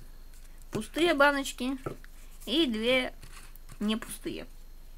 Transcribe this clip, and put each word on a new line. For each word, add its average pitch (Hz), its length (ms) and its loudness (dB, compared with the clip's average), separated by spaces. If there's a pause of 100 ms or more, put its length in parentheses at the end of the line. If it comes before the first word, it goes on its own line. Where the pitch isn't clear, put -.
(720)
пустые 311 420 4
баночки 277 640 4 (680)
и 294 200 4
две 247 480 4 (680)
не 214 160 2
пустые. - 500 -6 (500)